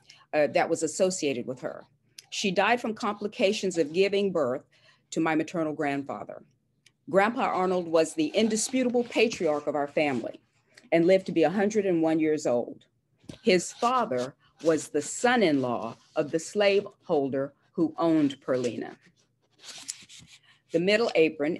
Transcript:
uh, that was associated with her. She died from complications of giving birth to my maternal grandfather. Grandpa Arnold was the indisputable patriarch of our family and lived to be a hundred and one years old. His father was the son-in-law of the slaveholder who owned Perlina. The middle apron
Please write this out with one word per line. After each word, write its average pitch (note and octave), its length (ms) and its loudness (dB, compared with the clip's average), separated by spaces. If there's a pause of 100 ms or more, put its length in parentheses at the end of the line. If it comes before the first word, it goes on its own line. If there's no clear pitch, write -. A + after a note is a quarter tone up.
(340)
uh, D3 140 4
that D#3 220 2
was E3 140 -2
associated D3+ 600 -2
with C3 140 -10
her. - 260 -12 (440)
She - 220 -4
died G3+ 280 2
from A#3 140 -6
complications G#3 840 -2
of D3+ 140 0
giving G3 400 2
birth C#3+ 320 -2 (480)
to - 80 -4
my D#3+ 160 2
maternal D#3 380 -2
grandfather. C#3 720 -6 (640)
Grandpa A3 340 2
Arnold F#3 440 -2
was D#3+ 260 2
the D#3 140 0
indisputable A#3 800 0
patriarch F#3+ 600 0
of D3+ 80 -2
our C#3+ 120 -2
family C#3+ 520 -2 (520)
and E3 160 4
lived F#3+ 180 6
to F#3 60 -6
be E3 120 2
a D3 60 4
hundred G3+ 360 0
and F3 160 2
one D#3+ 180 2
years D#3 260 0
old. B2 400 -2 (560)
His F3+ 320 0
father G#3 600 -2 (280)
was D#3 240 0
the D3 140 -4
son-in-law C#3 960 0 (200)
of D3 160 -2
the D#3+ 80 0
slaveholder D#3+ 1120 -2 (200)
who D#3+ 240 0
owned D#3+ 440 2
Perlina. B2 540 -4 (1800)
The E3 80 2
middle G#3 340 2
apron D#3+ 440 2